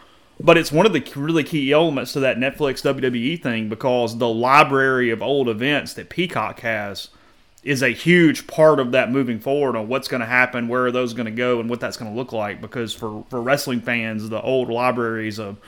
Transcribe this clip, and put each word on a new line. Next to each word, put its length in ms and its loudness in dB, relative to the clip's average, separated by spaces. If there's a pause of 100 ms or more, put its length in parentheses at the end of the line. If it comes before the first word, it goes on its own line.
(400)
but 160 8
it's 160 0
one 140 4
of 60 2
the 120 0 (100)
really 300 0
key 280 -2
elements 420 2
to 60 -2
that 180 2
Netflix 440 -2
W 180 0
W 220 0
E 140 -2
thing, 320 -4
because 500 -2
the 100 0
library 800 4
of 120 -4
old 260 0
events 460 -2
that 140 -14
Peacock 540 -6
has 480 -6 (540)
is 180 -2
a 60 4
huge 580 4
part 320 6
of 140 0
that 180 2
moving 300 0
forward 360 0
on 120 -4
what's 200 -4
gonna 160 -4
happen, 440 0
where 180 0
are 60 0
those 200 -2
gonna 180 -6
go, 300 0
and 80 -6
what 120 -4
that's 160 -6
gonna 180 -10
look 180 -8
like. 300 -6
Because 320 -8
for, 340 -10
for 140 -6
wrestling 380 0
fans, 480 -6
the 120 -6
old 300 -2
libraries 680 -2
of 280 -10